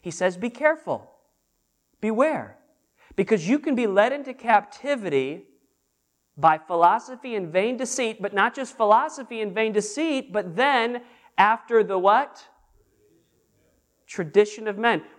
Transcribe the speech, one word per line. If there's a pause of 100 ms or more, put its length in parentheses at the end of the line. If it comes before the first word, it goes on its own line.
he
says,
"Be
careful, (920)
beware, (580)
because
you
can
be
led
into
captivity (920)
by
philosophy
and
vain
deceit,"
but
not
just
philosophy
and
vain
deceit,
but
then (340)
after
the
what? (1600)
Tradition
of
men. (180)